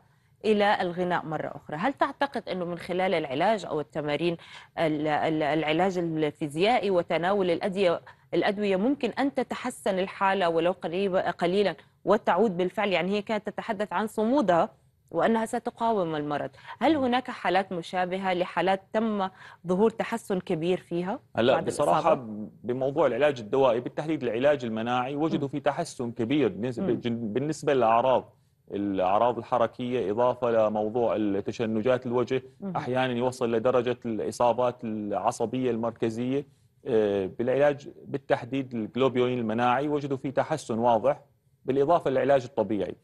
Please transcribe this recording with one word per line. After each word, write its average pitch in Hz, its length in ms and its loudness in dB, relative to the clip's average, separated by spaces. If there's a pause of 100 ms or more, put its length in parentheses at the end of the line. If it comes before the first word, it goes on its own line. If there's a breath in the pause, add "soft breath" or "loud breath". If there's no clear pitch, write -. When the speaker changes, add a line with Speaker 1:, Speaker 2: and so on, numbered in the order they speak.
(460 soft breath)
Speaker 1:
إلى 208 360 4
الغناء 180 440 -2
مرة 151 300 -6
أخرى، - 220 -12
هل 233 160 0
تعتقد 277 560 -4
أنه 180 160 -4
من 175 120 -6
خلال 185 360 -2
العلاج 165 520 0
أو 156 140 -4
التمارين 151 580 -2 (400 loud breath)
ال-، 156 300 0
ال-، 156 360 0
العلاج 160 540 0
الفيزيائي 165 920 0
وتناول 180 600 0
الأدوية، 175 500 0 (320 loud breath)
الأدوية 196 420 0
ممكن 233 340 0
أن 269 240 -2
تتحسن 233 640 -4
الحالة 190 500 0
ولو 165 220 2
قريبة، 185 500 -2 (100)
قليلا 180 440 0 (300 loud breath)
وتعود 196 520 2
بالفعل؟ 185 320 0
يعني 175 220 0
هي 208 100 -2
كانت 214 280 -4
تتحدث 202 440 -6
عن 196 140 -2
صمودها 214 640 2 (420)
وأنها 220 340 2
ستقاوم 226 720 -2
المرض، 147 340 -4 (300 loud breath)
هل 302 180 4
Speaker 2:
مم. 269 60 0
Speaker 1:
هناك 254 280 0
حالات 190 420 0
مشابهة 185 600 -2
لحالات 180 480 0 (120)
تم 214 360 -2 (380 loud breath)
ظهور 185 220 4
تحسن 208 500 -4
كبير 180 380 -2
فيها 175 420 -6 (160)
Speaker 2:
هلا 120 180 4
Speaker 1:
بعد - 120 0
Speaker 2:
بصراحة 156 340 2 (140)
Speaker 1:
الإصابة؟ 110 340 -6 (160)
Speaker 2:
بموضوع 135 440 0
العلاج 131 320 2
الدوائي 120 400 2
بالتحديد 151 440 -6
العلاج 127 420 2
المناعي 123 500 -2
وجدوا 156 260 -2
Speaker 1:
مم. 139 60 -4
Speaker 2:
فيه 143 120 -6
تحسن 139 520 -4
كبير 123 380 2
بالنسبة، 117 440 -4
Speaker 1:
مم. 110 60 -2
Speaker 2:
جن-، 117 340 -4
بالنسبة 147 400 -2
للأعراض، 117 600 2 (380)
الأعراض 101 640 2
الحركية 117 720 -2
إضافة 123 400 0
لموضوع 107 640 2
التشنجات 110 920 0
الوجه، 123 380 0 (180)
Speaker 1:
مهم. 190 140 -6
Speaker 2:
أحيانا 127 380 -2
يوصل 120 420 0
لدرجة 120 500 2
الإصابات 120 800 0
العصبية 110 880 -2
المركزية. 117 720 -2 (400 soft breath)
آه، 101 440 2 (100)
بالعلاج 131 500 2 (180)
بالتحديد 135 640 -4
الجلوبيولين 123 640 2
المناعي 123 480 2
وجدوا 143 300 -2
فيه 139 120 -6
تحسن 131 500 -2
واضح 120 420 2 (440)
بالإضافة 143 460 2
للعلاج 131 320 4
الطبيعي. 101 600 -2